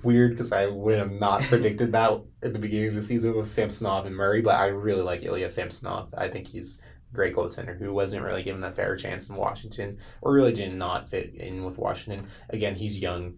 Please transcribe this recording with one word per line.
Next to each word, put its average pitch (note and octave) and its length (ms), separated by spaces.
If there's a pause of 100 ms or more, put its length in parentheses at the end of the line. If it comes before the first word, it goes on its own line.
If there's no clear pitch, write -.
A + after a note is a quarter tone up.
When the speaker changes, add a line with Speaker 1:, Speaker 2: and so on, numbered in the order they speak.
Speaker 1:
weird A#2+ 340
'cause A#2 140
I G2 140
would G2+ 320
have G2 120
not G2+ 320
Speaker 2:
<laughs> C3+ 60
Speaker 1:
predicted A2+ 440
that A2+ 280 (240)
at A#2+ 80
the G#2 80
beginning G#2+ 300
of G#2 40
the G#2 80
season A2+ 340
with G#2+ 120
Samsonov G2+ 580
and F#2+ 80
Murray, G2 260
but G#2+ 140
I G2 140
really G2+ 340
like F2+ 220
Ilya F#2 260
Samsonov. F#2 680
I F#2+ 120
think G2 180
he's - 320 (320)
a - 40
great F#2+ 200
goaltender - 420
who G2 160
wasn't G2 320
really F#2+ 200
given F#2+ 180
a F#2 80
fair G2 240
chance F#2+ 340
in G2+ 60
Washington G2+ 640 (220)
or C#3 120
really C3 200
did G2 240
not F2+ 320
fit - 260
in F#2 300
with F#2 120
Washington. G2 520 (220)
Again, G2+ 260
he's G2+ 240
young. F2 380